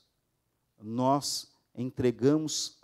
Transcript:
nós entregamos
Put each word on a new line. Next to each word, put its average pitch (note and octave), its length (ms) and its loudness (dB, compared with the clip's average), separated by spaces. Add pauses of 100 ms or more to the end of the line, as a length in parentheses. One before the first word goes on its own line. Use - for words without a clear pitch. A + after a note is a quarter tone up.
(800)
nós B2+ 680 -2 (240)
entregamos B2+ 1080 0